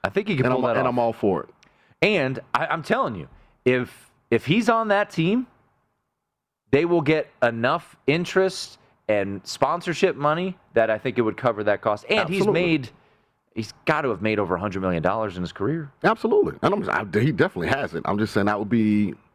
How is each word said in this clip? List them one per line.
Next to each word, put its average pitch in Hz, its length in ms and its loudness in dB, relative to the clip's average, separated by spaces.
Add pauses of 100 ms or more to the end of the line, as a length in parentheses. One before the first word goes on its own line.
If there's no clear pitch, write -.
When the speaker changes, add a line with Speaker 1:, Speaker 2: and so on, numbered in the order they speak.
Speaker 1:
I - 40 0
think 208 200 -2
he 170 80 0
can 127 80 0
Speaker 2:
And 127 100 2
Speaker 1:
pull 127 100 0
Speaker 2:
I'm, 120 80 2
Speaker 1:
that 107 60 0
Speaker 2:
and - 80 0
Speaker 1:
off. 123 60 0
Speaker 2:
I'm 123 60 0
all 117 140 2
for 92 300 0
it. - 60 -18 (520)
Speaker 1:
And 151 380 0 (140)
I, 143 140 0
I'm 156 140 -2
telling 233 340 -2
you, 73 120 -12 (380)
if, 127 440 -2 (200)
if 117 160 0
he's 208 240 2
on 226 180 2
that 202 220 2
team, 202 380 0 (1200)
they 147 140 4
will 170 160 2
get 147 280 0 (140)
enough 120 540 0 (100)
interest 180 720 0 (320)
and 98 360 -2
sponsorship 165 680 -2
money 160 420 -2 (180)
that 113 140 4
I 110 80 0
think 120 200 -4
it 120 60 2
would 107 120 0
cover 107 300 -2
that 101 160 0
cost. 104 280 -2
And 196 200 0
he's 190 100 -2
Speaker 2:
Absolutely. 185 220 2
Speaker 1:
made, 156 280 0 (640)
he's - 200 -10 (100)
got 147 200 0
to 127 60 0
have 95 120 -4
made 107 180 0
over 90 160 0
a 85 40 -4
hundred 98 200 -4
million 90 240 0
dollars 101 320 -2
in 90 80 -6
his 85 80 -6
career. 143 400 -6 (140)
Speaker 2:
Absolutely. 226 560 2
And 165 120 2
I'm, - 160 -4
I, 101 300 -2
he 135 140 2
definitely 98 340 0
has 127 260 -2
it. 82 120 -6
I'm 101 120 -2
just 107 160 -2
saying 101 120 2
that 104 120 0
would 101 120 -6
be 104 440 2 (220)